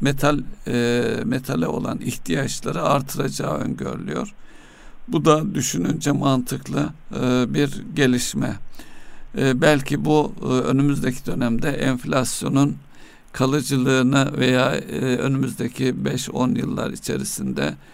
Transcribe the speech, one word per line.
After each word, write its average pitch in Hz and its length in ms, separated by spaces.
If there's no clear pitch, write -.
metal, 143 380
e, 120 340
metale 131 420
olan - 300
ihtiyaçları 139 840
artıracağı 139 760
öngörülüyor. - 760
Bu 156 180
da 151 300
düşününce - 560
mantıklı, 139 760
e, 127 420
bir 143 280
gelişme. 127 540
E, 135 240
belki 147 440
bu, 151 260
e, - 60
önümüzdeki 131 760
dönemde 120 440
enflasyonun 135 1040
kalıcılığını 131 920
veya, 127 360
e, - 420
önümüzdeki 131 880
beş 131 240
on - 260
yıllar - 340
içerisinde - 720